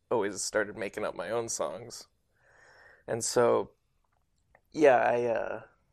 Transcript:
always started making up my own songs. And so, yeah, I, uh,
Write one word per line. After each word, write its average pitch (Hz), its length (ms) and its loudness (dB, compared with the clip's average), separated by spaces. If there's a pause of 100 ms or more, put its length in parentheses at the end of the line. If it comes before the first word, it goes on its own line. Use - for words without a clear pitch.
(120)
always 104 300 -2
started 104 360 -4
making 104 280 -6
up - 100 -6
my 87 140 -8
own 117 200 -4
songs. 95 580 -8 (1000)
And 117 160 -4
so, 113 480 4 (1000)
yeah, 139 260 6
I, 120 280 2
uh, 107 360 -4 (320)